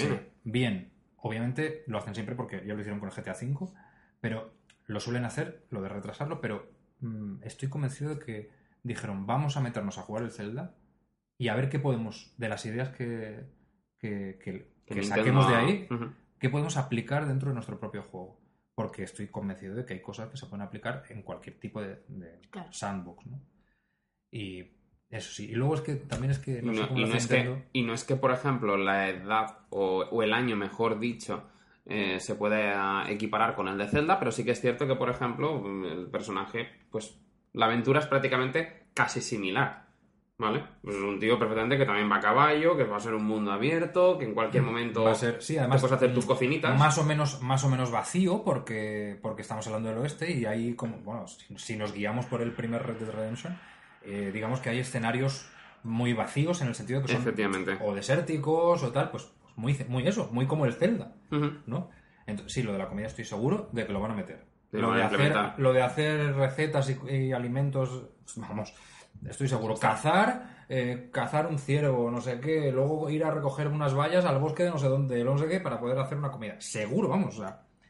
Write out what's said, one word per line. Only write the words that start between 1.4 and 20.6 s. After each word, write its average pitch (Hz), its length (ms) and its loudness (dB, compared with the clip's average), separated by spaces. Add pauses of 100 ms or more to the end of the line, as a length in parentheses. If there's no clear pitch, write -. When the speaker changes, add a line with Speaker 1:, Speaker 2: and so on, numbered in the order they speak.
Speaker 1:
lo 107 100 -6
hacen 101 160 -6
siempre 113 220 -6
porque 98 300 -8
ya 104 80 -6
lo 104 60 -6
hicieron 101 200 -6
con 98 100 -8
el - 60 -14
G - 80 -10
T 98 80 -10
A - 20 -8
cinco, 139 400 -6 (480)
pero 113 320 -6 (320)
lo 104 140 -6
suelen 120 260 -2
hacer, - 460 -6
lo 104 100 -6
de 95 80 -6
retrasarlo, 104 500 -8
pero, 107 300 -6 (320)
mm, 107 420 -8
estoy 131 260 -8
convencido 147 460 -6
de - 80 -12
que 107 260 -10 (340)
dijeron, 104 420 -6
"Vamos 139 320 0
a 139 40 0
meternos 113 360 -4
a 95 60 -12
jugar 110 200 -6
el 113 80 -6
Zelda 120 440 -10 (640)
y 117 120 -2
a 107 60 2
ver 135 140 2
qué 147 100 -2
podemos, 117 580 -2
de 113 120 -4
las 104 160 -6
ideas 123 240 -4
que, 117 560 -8 (520)
que, 101 440 -6
que, - 300 -10 (140)
Speaker 2:
Que - 100 -8
Speaker 1:
que 98 60 2
Speaker 2:
Nintendo 104 140 0
Speaker 1:
saquemos 127 340 6
de 117 60 6
Speaker 2:
ha 117 40 6
Speaker 1:
ahí, 185 300 2
Speaker 2:
Ujú. 120 220 -4 (280)
Speaker 1:
qué 127 100 2
podemos 147 280 0
aplicar 139 500 -2
dentro 135 220 0
de 127 60 -2
nuestro 113 220 -8
propio 101 260 -10
juego". 92 360 -16 (360)
Porque 101 280 -6
estoy 101 240 -10
convencido 98 480 -8
de 123 100 -6
que 92 80 -10
hay 92 80 -10
cosas 110 280 -12
que - 80 -14
se - 100 -12
pueden 101 180 -10